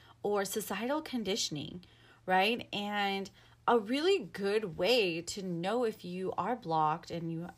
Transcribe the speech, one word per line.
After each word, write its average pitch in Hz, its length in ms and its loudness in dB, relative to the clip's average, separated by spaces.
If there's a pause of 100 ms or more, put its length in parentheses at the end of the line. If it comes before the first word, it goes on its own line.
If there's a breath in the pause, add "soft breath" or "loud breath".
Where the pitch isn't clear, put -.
(220 loud breath)
or 208 220 2
societal 220 560 -2
conditioning, 190 800 -4 (460 soft breath)
right? 196 460 2
And 202 580 -2 (360 soft breath)
a 240 120 6
really 269 540 2
good 196 440 -2
way 180 460 2
to 190 200 -8
know 185 420 0
if 220 200 -4
you 180 320 -4
are 214 200 0
blocked 160 540 0
and 165 220 -4
you, 165 260 -6